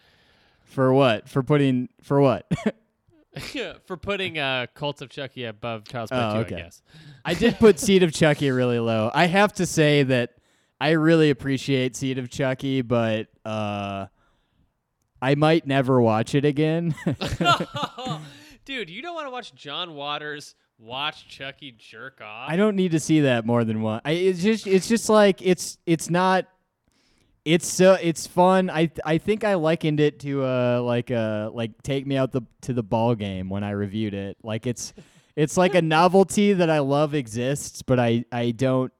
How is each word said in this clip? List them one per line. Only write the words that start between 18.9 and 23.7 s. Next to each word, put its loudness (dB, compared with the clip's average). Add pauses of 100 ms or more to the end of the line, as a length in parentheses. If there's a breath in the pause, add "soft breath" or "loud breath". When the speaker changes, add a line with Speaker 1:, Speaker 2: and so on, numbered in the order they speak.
Speaker 2:
you -14
don't -12
wanna -10
watch -14
John -10
Waters -10 (240)
watch -10
Chucky -14
jerk -20
off? -14
Speaker 1:
I -4
don't 0
need 0
to 0
see 2
that 0
more 2
than -4